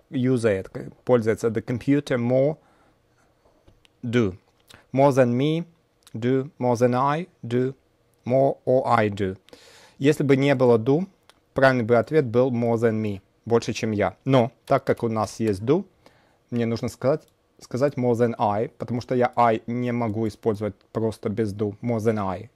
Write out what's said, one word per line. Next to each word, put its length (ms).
usает, 640
пользуется 440
the 120
computer 560
more, 420
do. 340
More 180
than 260
me, 280
do. 460
More 160
than 180
I, 320
do. 300
More 400
or 220
I 240
do. 260
Если 240
бы 140
не 180
было 240
do, 300
правильный 280
бы 140
ответ 280
был 280
more 240
than 260
me, 180
больше, 280
чем 180
я. 340
Но, 280
так 200
как 180
у 60
нас 320
есть 220
do, 220
мне 140
нужно 240
сказать, 340
сказать 360
more 180
than 260
I, 300
потому 320
что 160
я 180
I 320
не 240
могу 380
использовать 480
просто 360
без 240
do. 280
More 180
than 200
I, 380